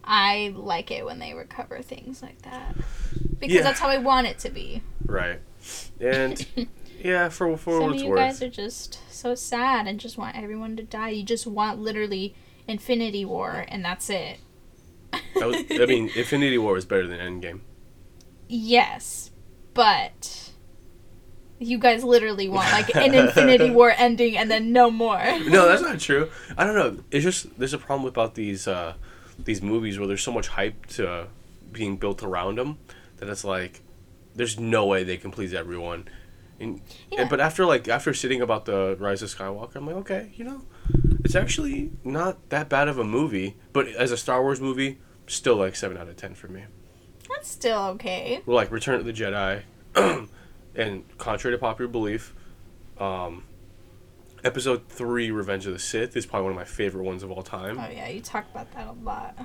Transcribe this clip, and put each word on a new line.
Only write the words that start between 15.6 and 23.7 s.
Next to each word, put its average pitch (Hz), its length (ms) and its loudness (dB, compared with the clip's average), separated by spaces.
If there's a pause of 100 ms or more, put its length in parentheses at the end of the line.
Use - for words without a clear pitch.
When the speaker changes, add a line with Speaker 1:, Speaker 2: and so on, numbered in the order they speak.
Speaker 2:
I 123 160 6
mean, 117 260 2
Speaker 1:
<laughs> - 40 -10
Speaker 2:
Infinity 131 420 2
War 104 160 2
was 92 120 -2
better 92 220 2
than 87 120 -8
Endgame. 90 400 -8 (880)
Speaker 1:
Yes, - 840 0 (420)
but - 800 2 (1080)
you 240 180 -2
guys 240 260 6
literally 214 460 4
want, 190 220 2
like, 208 240 2
an 269 180 8
Speaker 2:
<laughs> - 0 -
Speaker 1:
Infinity 254 560 8
War 240 260 10